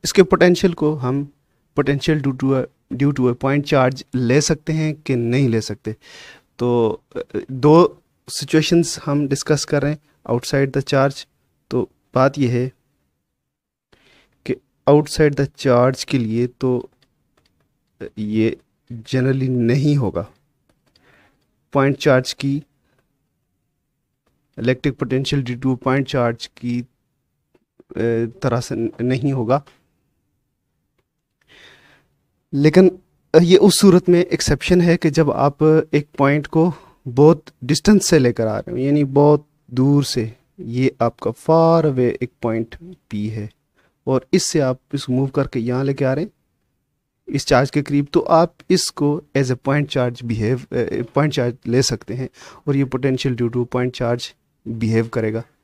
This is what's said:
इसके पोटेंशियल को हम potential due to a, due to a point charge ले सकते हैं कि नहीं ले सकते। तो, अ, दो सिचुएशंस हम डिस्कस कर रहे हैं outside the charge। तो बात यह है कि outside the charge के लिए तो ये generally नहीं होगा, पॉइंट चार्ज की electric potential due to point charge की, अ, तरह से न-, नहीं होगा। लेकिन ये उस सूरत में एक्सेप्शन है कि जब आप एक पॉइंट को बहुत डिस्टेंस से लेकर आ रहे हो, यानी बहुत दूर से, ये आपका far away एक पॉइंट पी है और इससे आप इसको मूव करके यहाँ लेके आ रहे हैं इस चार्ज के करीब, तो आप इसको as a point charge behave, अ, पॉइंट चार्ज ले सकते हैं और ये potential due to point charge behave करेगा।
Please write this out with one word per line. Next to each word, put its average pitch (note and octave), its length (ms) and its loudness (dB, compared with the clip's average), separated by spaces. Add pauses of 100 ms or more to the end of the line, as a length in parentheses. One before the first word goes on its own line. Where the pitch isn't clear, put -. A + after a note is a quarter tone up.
इसके F#3+ 180 2
पोटेंशियल F3+ 520 4
को D3+ 200 -2
हम C#3 380 -6 (460)
potential C#3+ 480 0
due C3 180 -2
to C3+ 80 2
a, C3 140 -2 (260)
due C3 280 0
to B2 140 2
a - 20 -6
point C#3 280 0
charge C3 400 0 (100)
ले B2+ 260 2
सकते D#3 320 -4
हैं D#3 220 -2
कि C3+ 220 -6
नहीं A#2+ 320 0
ले A2+ 120 0
सकते। G#2+ 360 -10 (640)
तो, A#2+ 420 0 (160)
अ, - 40 -8 (300)
दो D3 520 4 (260)
सिचुएशंस D#3 760 0
हम C#3+ 220 -2
डिस्कस C#3+ 360 -2
कर C#3+ 180 -2
रहे A#2 100 -2
हैं - 60 -8 (320)
outside C3+ 420 -2
the C#3 160 -4
charge। C#3 400 -2 (420)
तो B2+ 200 -4 (240)
बात C3+ 240 0
यह B2+ 140 0
है B2+ 200 -4 (1700)
कि - 80 -4 (340)
outside D3 460 2
the C#3 220 -2
charge B2+ 480 0
के C3+ 140 -2
लिए A#2 280 -2
तो B2+ 440 -6 (1300)
ये G#2+ 420 -2 (320)
generally C3 560 -2
नहीं B2+ 480 0
होगा, - 340 -4 (1400)
पॉइंट C#3 240 0
चार्ज C3 360 0
की C#3 300 -6 (2000)
electric B2+ 340 -2
potential C3+ 520 -4
due B2 220 -8
to B2+ 120 -2
point C3+ 280 -2
charge A#2+ 400 -4
की, A#2+ 340 -8
अ, A#2+ 60 -14 (1600)
तरह B2 180 -2
से B2 140 -8
न-, A2+ 260 -4
नहीं C3 320 -2
होगा। B2+ 320 -2 (3000)
लेकिन D#3 440 4 (440)
ये F3 140 6
उस - 240 6
सूरत F3+ 280 6
में F3 160 4
एक्सेप्शन - 560 0
है F3 160 4
कि E3 140 0
जब D3 200 2
आप C#3+ 320 0 (320)
एक D3 140 0 (100)
पॉइंट C#3+ 280 2
को E3 280 0 (340)
बहुत D3+ 360 4 (200)
डिस्टेंस F#3 420 2
से E3 120 4
लेकर A#2+ 280 2
आ G#2+ 120 -2
रहे - 120 -10
हो, A#2 60 -8
यानी C#3+ 280 0
बहुत D3 420 2 (240)
दूर C3+ 340 2
से, A2+ 320 -6 (240)
ये B2 400 -2
आपका A#2 300 -2
far E3 600 2
away B2+ 300 0
एक B2 80 -8 (120)
पॉइंट A2+ 340 -4 (340)
पी G#2+ 180 -6
है G#2+ 220 -10 (560)
और C3 260 -2
इससे - 280 0
आप C3 200 -2 (140)
इसको C#3 180 -6
मूव C3+ 160 0
करके C3+ 300 -4
यहाँ B2 260 -4
लेके C#3 200 -4
आ C3 80 0
रहे C#3 120 -4
हैं G#3+ 60 -12 (960)
इस - 180 -4
चार्ज C3+ 240 2
के D3 120 -2
करीब, C#3+ 300 -2
तो E3 80 2
आप E3+ 340 2 (160)
इसको D3 520 -2 (140)
as C#3 100 2
a B2+ 100 -2
point C#3 300 -2
charge B2 360 -4
behave, A#2 500 -4
अ, A#2+ 300 -4
पॉइंट C#3 300 -2
चार्ज A#2+ 240 -2 (100)
ले B2 160 2
सकते - 320 -6
हैं C3 140 -8 (400)
और C#3 80 0
ये C#3 80 2
potential B2+ 520 -2
due A#2 200 -2
to A#2+ 100 -2
point B2 280 -4
charge A#2+ 380 -4 (360)
behave A2+ 400 0
करेगा। A2+ 360 -6 (200)